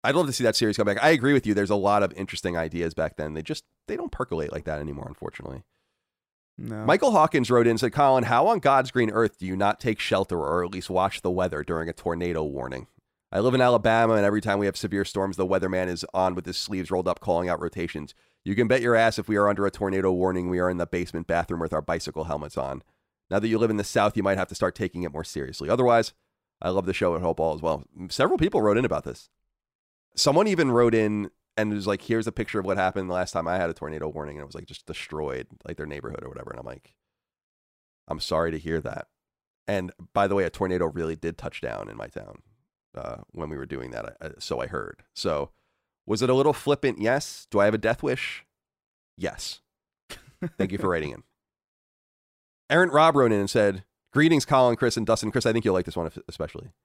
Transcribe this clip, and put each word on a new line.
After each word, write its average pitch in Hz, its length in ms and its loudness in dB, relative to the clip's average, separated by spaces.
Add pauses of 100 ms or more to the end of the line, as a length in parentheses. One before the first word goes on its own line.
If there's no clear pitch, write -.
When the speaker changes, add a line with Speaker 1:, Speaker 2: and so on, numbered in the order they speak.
Speaker 1:
I'd 139 120 0
love 170 120 4
to 127 60 -4
see 127 100 -2
that 113 140 4
series 107 180 2
come 104 100 2
back. 101 160 2
I 151 100 6
agree 139 200 4
with 131 160 4
you. 107 60 2
There's 98 160 2
a 104 80 4
lot 101 260 4
of 90 80 0
interesting 95 460 -6
ideas 82 360 -2
back 80 220 -4
then. 76 200 -6
They 78 60 -6
just, - 220 -8 (240)
they 320 80 -6
don't 339 160 -8
percolate - 400 -6
like 73 140 -10
that 76 160 -4
anymore, 71 260 -8
unfortunately. - 560 -14 (920)
Speaker 2:
No. 110 260 -10
Speaker 1:
Michael 196 280 4
Hawkins 156 380 4
wrote 120 180 6
in 117 40 6
and 113 80 0
said, 127 140 -2
"Colin, 131 320 4
how 123 220 4
on 220 120 2
God's 135 320 4
green 113 200 2
earth 110 280 2
do 92 60 -10
you 92 100 -4
not 101 240 2
take 117 180 -2
shelter 95 400 0
or 80 280 0
at 92 60 -8
least 92 180 -8
watch 92 320 0
the 90 100 0
weather 87 320 -2
during 82 240 -4
a 85 60 -6
tornado 85 500 -4
warning? 65 440 -8 (440)
I 95 80 -2
live 123 140 2
in 127 80 4
Alabama, 113 540 4
and 104 100 4
every 104 160 2
time 101 180 0
we 104 60 0
have 95 100 -2
severe 98 300 -4
storms, 98 320 -4
the 95 100 2
weatherman 92 400 0
is 85 260 -6
on 92 220 2
with 87 100 -8
his 87 120 -8
sleeves 92 340 -6
rolled 92 160 0
up, 87 140 -2
calling 90 260 0
out 85 140 -2
rotations. 82 520 -6 (300)
You 98 120 -2
can 117 120 4
bet 127 140 4
your 120 140 2
ass 113 220 4
if 104 120 -8
we 104 80 2
are 101 100 6
under 101 180 2
a 95 60 2
tornado 95 400 0
warning, 90 380 0
we 90 100 0
are 90 100 2
in 90 100 0
the 85 60 0
basement 87 420 -6
bathroom 85 340 -2
with 80 100 -4
our 78 100 -2
bicycle 78 440 -6
helmets 73 320 -6
on. 67 260 -8 (480)
Now 95 60 0
that 107 100 0
you 110 120 2
live 113 100 4
in 107 80 0
the 101 60 -2
South, 104 340 2
you 98 60 0
might 98 160 2
have 92 80 -2
to - 80 -14
start 92 180 0
taking 90 300 -6
it 80 80 -6
more 78 120 -8
seriously. 71 460 -8
Otherwise, 120 440 4 (500)
I 90 60 0
love 92 180 0
the 95 80 -2
show 90 180 2
and 82 100 -2
hope 82 160 0
all 80 160 0
is 78 60 -12
well." 76 220 -2 (260)
Several 202 300 0
people 147 220 2
wrote 107 160 4
in 127 80 2
about 80 180 -2
this. - 260 -14 (840)
Someone 165 320 4
even 160 240 2
wrote 120 240 6
in 107 340 2 (260)
and 107 160 0
was 101 140 -4
like, 101 160 -2
"Here's 113 240 -2
a 113 60 -4
picture 110 280 -6
of 92 60 -4
what 95 120 0
happened 92 300 0
the 90 60 -4
last 90 180 -2
time 82 160 -2
I 90 100 -2
had 87 120 0
a 80 60 -4
tornado 78 340 -8
warning," 73 280 -10
and 73 40 -12
it 71 60 -12
was, 69 80 -20
like, 85 100 -14
just - 220 -20
destroyed, 76 580 -8 (180)
like, 82 140 -12
their 76 80 -8
neighborhood 71 380 -10
or 65 60 -12
whatever. 62 200 -14
And 58 100 -12
I'm 62 60 -14
like, - 300 -18 (1120)
"I'm 78 120 -10
sorry 82 300 -2
to 80 80 -6
hear 80 240 -4
that." - 280 -12 (580)
And 95 240 -4 (200)
by 101 160 2
the 98 60 0
way, 98 120 2
a 80 40 -2
tornado 90 380 -2
really 80 280 -4
did 80 220 -8
touch - 240 -12
down 52 260 -8
in 53 100 -16
my 55 100 -10
town, 50 340 -16 (560)
uh, - 200 -12 (140)
when 78 200 -10
we 73 60 -10
were 67 100 -10
doing 64 240 -10
that, 55 280 -12
uh, 80 100 -14 (100)
so - 200 -6
I 62 60 -4
heard. 55 380 -10 (100)
So 73 380 -4 (560)
was 110 160 -2
it 127 80 2
a - 20 4
little 139 200 4
flippant? - 460 0
Yes. - 520 -2
Do 104 80 2
I 101 60 6
have 107 100 4
a - 20 -2
death 110 240 0
wish? - 420 -4 (760)
Yes. - 420 -8 (960)
Thank - 140 -2
you 98 80 -6
for 98 100 -2
writing 78 220 -2
in. 50 160 -18
<laughs> - 1400 -20
Aaron 175 180 4
Robb 151 260 6
wrote 123 160 6
in 104 80 4
and 98 100 -2
said, 101 340 2 (300)
"Greetings, 151 320 4
Colin, 127 300 4
Chris, 117 200 0
and 113 100 -2
Dustin." 110 260 2
Chris, 123 160 -2
I 113 60 2
think 113 120 0
you'll 98 80 4
like 90 120 2
this 82 120 -8
one 82 140 -4 (160)
especially. - 420 -10 (160)